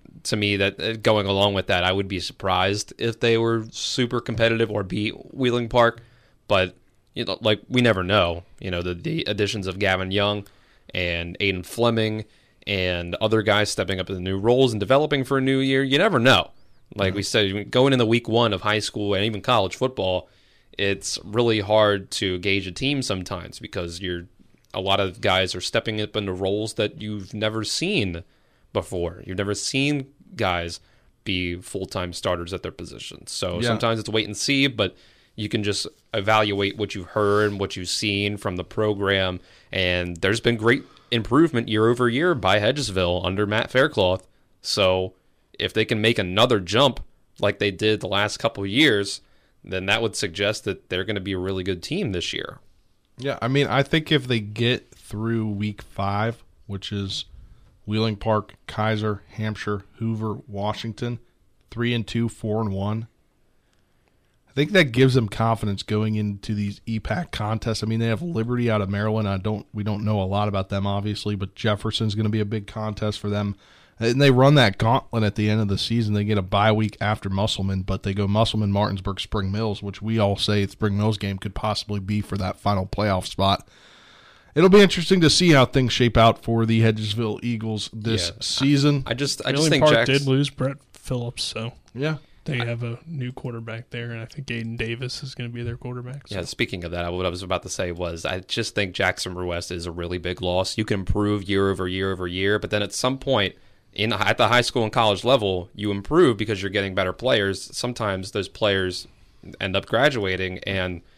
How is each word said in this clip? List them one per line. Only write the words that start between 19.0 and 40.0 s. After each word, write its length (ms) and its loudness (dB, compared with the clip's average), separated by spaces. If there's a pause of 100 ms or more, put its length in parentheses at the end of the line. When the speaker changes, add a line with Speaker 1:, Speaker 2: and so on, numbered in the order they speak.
Speaker 1:
and 100 0
even 160 -4
college 340 2
football, 540 -2 (480)
it's 460 -2
really 380 0
hard 500 2
to 280 -2
gauge 280 0
a 40 -10
team 300 -2
sometimes 580 -6
because 420 -10
you're, 260 -8 (460)
a 80 -4
lot 180 2
of 220 -2
guys 340 2
are 60 -8
stepping 400 -4
up 140 -6
into 180 -2
roles 420 -2
that 260 -4
you've 320 -10
never 300 -2
seen 600 -2 (500)
before. 520 -4
You've 120 -8
never 160 -2
seen 540 -2 (280)
guys 440 -2 (440)
be 320 -2
full-time 580 -8
starters 400 -4
at 80 -6
their 120 -8
positions. 580 -14
So 300 -4
Speaker 2:
Yeah. 60 0
Speaker 1:
sometimes 320 0
it's 100 -8
wait 160 0
and 100 -8
see, 320 2
but 280 -2 (400)
you 140 -6
can 140 0
just 240 -2 (260)
evaluate 640 0
what 180 -4
you've 120 -10
heard 440 2
and 80 -8
what 160 -4
you've 140 -8
seen 480 -2
from 200 -6
the 80 -6
program. 760 0 (320)
And 460 0